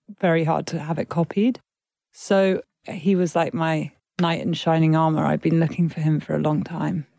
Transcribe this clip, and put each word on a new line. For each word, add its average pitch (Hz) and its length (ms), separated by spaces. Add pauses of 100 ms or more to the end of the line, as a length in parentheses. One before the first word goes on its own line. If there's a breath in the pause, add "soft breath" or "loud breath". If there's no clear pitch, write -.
(200)
very 165 220
hard 160 240
to - 140
have 156 180
it - 100
copied. 196 520 (520)
So 190 500 (200)
he 190 320
was 180 220
like 165 180
my 160 380 (280)
knight 170 200
in 170 120
shining 160 440
armour. 156 280
I'd 147 160
been 160 200
looking 165 280
for 165 120
him 156 180
for - 160
a 151 60
long 151 240
time. 151 420 (120)